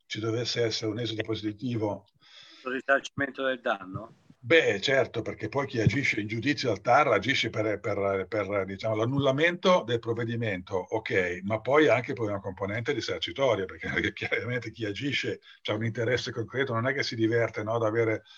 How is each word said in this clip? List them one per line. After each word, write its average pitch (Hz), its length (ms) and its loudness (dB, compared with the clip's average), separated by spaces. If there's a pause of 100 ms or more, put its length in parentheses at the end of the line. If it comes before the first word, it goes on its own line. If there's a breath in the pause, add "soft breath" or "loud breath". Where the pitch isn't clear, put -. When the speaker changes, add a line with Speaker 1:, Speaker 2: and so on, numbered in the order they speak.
Speaker 1:
ci - 140 -6
dovesse 117 440 -2
essere 110 280 -2
un 104 80 -4
esito 110 240 -4
positivo 107 800 -4 (560 loud breath)
Speaker 2:
Sul 127 120 -6
risarcimento 135 680 -2
del 131 160 -2
danno? 101 560 -6 (260)
Speaker 1:
Beh, 120 380 4
certo, 123 420 2
perché 104 280 -8
poi 135 180 -2
chi 117 140 -2
agisce 113 400 2
in 104 60 -6
giudizio 117 440 0
al 98 80 -2
tar 135 280 6
agisce 117 420 2
per, 107 320 -2
per, 98 480 0
per, 101 340 -2
diciamo, 95 320 -4
l'annullamento 139 880 2
del 120 140 0
provvedimento, 113 760 -4
ok, 92 680 0
ma 107 160 -2
poi 143 300 6
anche 120 240 4
per 117 100 -4
una 101 160 -2
componente 104 540 -4
risarcitoria, 113 720 0
perché - 260 -10
<laughs> 95 220 0
chiaramente 117 580 -4
chi 113 140 -6
agisce 104 560 -4 (200 loud breath)
c'ha - 120 -4
un 104 100 -2
interesse 117 480 -2
concreto, 123 420 -4
non 117 140 0
è 139 60 0
che 135 100 -2
si 127 120 -4
diverte, 113 480 2
no, 110 120 -2
ad 113 80 2
avere, 110 400 2 (140)